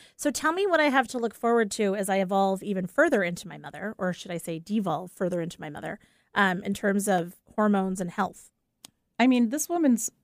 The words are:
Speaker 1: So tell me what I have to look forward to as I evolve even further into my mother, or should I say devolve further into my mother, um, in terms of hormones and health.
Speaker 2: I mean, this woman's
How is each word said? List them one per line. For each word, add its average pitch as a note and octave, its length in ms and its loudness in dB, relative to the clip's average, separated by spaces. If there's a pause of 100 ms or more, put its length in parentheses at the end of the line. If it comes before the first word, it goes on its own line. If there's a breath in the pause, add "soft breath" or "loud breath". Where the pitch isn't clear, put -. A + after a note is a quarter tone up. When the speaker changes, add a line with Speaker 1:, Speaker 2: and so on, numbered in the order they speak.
(160 soft breath)
Speaker 1:
So D4 160 -2
tell D#4 220 0
me G4 120 0
what E4+ 140 4
I D4+ 60 6
have C4 240 4
to B3+ 100 -6
look A3+ 160 -4
forward A#3 360 2
to G3+ 220 0
as G3 160 -4
I F#3+ 80 2
evolve F#3+ 460 2
even F#3 240 -4
further C#4 340 2
into F3 280 -4
my D3+ 80 -14
mother, D3+ 400 -12
or F3+ 160 -2
should - 180 -12
I E3+ 60 -6
say E3 220 -8
devolve F3+ 520 -4
further F3 300 -2
into E3 200 -6
my D#3 80 -10
mother, D#3+ 300 -10 (340)
um, F#3+ 300 2
in G3 100 -2
terms G3+ 360 0
of F3 260 0 (200)
hormones G3 460 2
and F3 80 -6
health. - 400 -6 (720)
Speaker 2:
I A#3+ 80 6
mean, B3 220 4
this C#4+ 200 -4
woman's D4+ 400 2 (140)